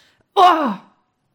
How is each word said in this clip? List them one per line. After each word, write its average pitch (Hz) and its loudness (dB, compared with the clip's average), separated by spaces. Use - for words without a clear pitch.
Oh! 330 0